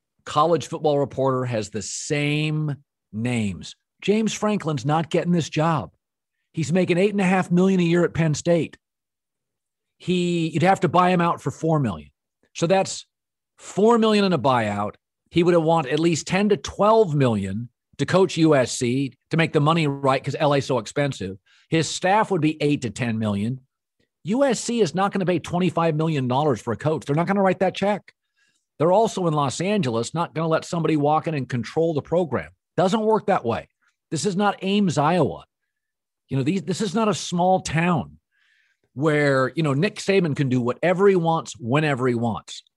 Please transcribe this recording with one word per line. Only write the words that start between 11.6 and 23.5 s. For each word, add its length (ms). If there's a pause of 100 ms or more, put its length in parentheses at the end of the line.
million. 320 (440)
So 120
that's 400 (500)
four 420
million 260
in 80
a 60
buyout. 560 (360)
He 120
would 100
have 100
want 260
at 120
least 260
ten 220
to 80
twelve 580
million 540 (300)
to 80
coach 320
U 160
S 180
C 400 (180)
to 60
make 160
the 80
money 260
right, 380
'cause 140
L 160
A 40
is 60
so 140
expensive. 580 (320)
His 180
staff 440
would 100
be 220
eight 180
to 100
ten 280
million. 420 (640)